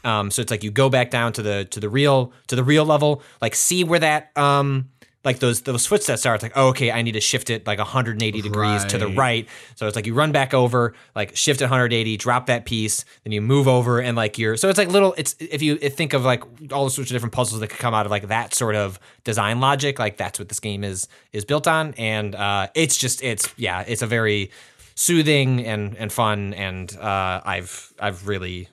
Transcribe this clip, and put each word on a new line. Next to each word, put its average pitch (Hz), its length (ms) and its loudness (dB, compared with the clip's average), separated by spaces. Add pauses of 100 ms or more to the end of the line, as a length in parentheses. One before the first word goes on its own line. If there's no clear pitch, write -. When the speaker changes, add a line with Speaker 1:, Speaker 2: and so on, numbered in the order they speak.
Speaker 1:
Um, 107 300 0
so 123 100 -2
it's - 80 -6
like 107 140 -4
you 104 80 -6
go 135 160 4
back 123 240 2
down 117 220 0
to 113 80 -6
the, 101 240 -2
to - 120 -12
the 104 100 -4
real, 135 440 2 (160)
to 123 80 -2
the 127 80 2
real 151 200 6
level, 147 380 2 (180)
like, 117 140 -2
see 180 300 2
where 165 160 2
that, 151 360 0
um, 139 520 2 (360)
like, 127 140 0
those, 120 220 2
those 120 260 -2
footsteps 180 400 0
are. 117 80 4
It's 104 80 -2
like, 113 140 -10
"Oh, 131 140 6
okay, 127 200 0
I 117 120 -2
need 117 100 -2
to 110 80 -2
shift - 280 -2
it, 113 160 -4
like, 104 140 -2
a 107 60 -2
hundred 117 320 -2
and 113 80 -2
eighty 107 180 -2
degrees 104 440 0
to 101 120 -2
the 104 80 -2
Speaker 2:
Right. 95 100 -4
Speaker 1:
right." 120 320 2 (280)
So 110 100 -6
it's 104 80 -2
like 107 100 -4
you 113 100 -2
run 151 180 2
back 139 200 2
over, 123 420 2 (200)
like, 104 220 -4
shift 143 260 0
it 127 40 2
a - 20 -2
hundred 123 240 4
eighty, 110 240 0
drop 123 300 0
that 120 200 0
piece, 110 380 -2 (180)
then 113 80 -8
you 107 100 -2
move 135 280 4
over, 123 320 4
and, 123 160 -2
like, 110 200 -2
you're, 113 200 0
so 190 120 2
it's, 196 100 2
like, 190 120 2
little, 190 260 6
it's, 147 220 -4
if 156 240 -6
you 147 140 2
think 143 360 -2
of, 127 120 2
like, 123 180 2 (300)
all 139 180 0
sorts 131 220 -4
of - 20 -4
different 117 180 -4
puzzles 110 280 -2
that 107 80 -6
could - 100 -14
come 117 160 -2
out 107 100 2
of, 101 60 -4
like, 101 160 -2
that 110 260 -2
sort 110 220 0
of 98 240 -2 (240)
design 113 380 0
logic, 135 400 0
like, 104 160 -2
that's - 240 -8
what 87 80 -12
this 107 100 -8
game 101 240 -6
is, 95 240 -6 (260)
is 104 120 -6
built 147 240 0
on. 160 300 0
And, 107 360 -2
uh, 101 400 -2
it's 156 220 2
just, - 260 -4
it's, 117 340 -4
yeah, 95 300 -4
it's 113 160 -4
a 113 60 -4
very 107 420 0 (460)
soothing 143 720 4
and, 104 300 -4
and 104 160 -8
fun, 101 420 0
and, 92 440 -8
uh, 95 460 -2
I've, 92 540 -8
I've 98 300 -6
really 92 440 -8